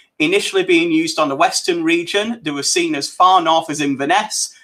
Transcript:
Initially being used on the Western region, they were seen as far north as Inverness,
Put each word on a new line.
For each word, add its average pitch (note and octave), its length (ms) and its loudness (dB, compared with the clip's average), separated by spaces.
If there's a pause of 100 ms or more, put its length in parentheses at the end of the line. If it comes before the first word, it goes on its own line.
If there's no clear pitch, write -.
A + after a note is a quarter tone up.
(200)
Initially F#3+ 440 0
being E3+ 280 2
used D#3+ 280 0
on D3 100 0
the C#3 60 -4
Western E3+ 500 0
region, F3 580 -2
they D3+ 80 -4
were C#3+ 120 -6
seen E3 320 0
as C#3+ 140 -6
far F#3 320 4
north E3 280 0
as D3+ 120 -4
Inverness, C#3+ 720 -2 (100)